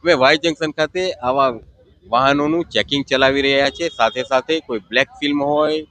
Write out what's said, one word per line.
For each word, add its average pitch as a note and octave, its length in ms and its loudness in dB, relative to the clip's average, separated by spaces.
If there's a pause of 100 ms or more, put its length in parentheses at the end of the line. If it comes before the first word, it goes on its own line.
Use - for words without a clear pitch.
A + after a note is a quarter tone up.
મેં D#3 220 2
વાય D3+ 180 4
જંકશન D#3+ 340 -4
ખાતે D#3 240 -2 (280)
આવા C3+ 200 2 (560)
વાહનોનું C#3+ 680 0
ચેકિંગ C3 340 -2
ચલાવી C3+ 380 2
રહ્યા C#3 320 0
છે. E3 180 -6
સાથે A2+ 320 0
સાથે C3 300 0
કોઈ A2+ 300 -8
બ્લેક B2+ 300 -2
ફિલ્મ C#3+ 260 -2
હોય D3+ 460 0